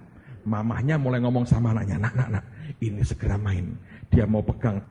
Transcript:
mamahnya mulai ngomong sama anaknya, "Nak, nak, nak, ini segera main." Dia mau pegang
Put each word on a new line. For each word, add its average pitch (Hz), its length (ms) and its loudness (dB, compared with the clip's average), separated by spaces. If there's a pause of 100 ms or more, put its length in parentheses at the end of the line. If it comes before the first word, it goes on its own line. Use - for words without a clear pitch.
(440)
mamahnya 113 560 0
mulai 127 240 0
ngomong 123 240 2
sama 117 240 4
anaknya, 98 320 0
"Nak, 110 100 -2
nak, 127 140 0 (100)
nak, - 60 -8 (340)
ini 107 220 -4
segera - 400 0
main." 95 340 -2 (400)
Dia 104 160 6
mau 107 160 2
pegang 104 320 0 (120)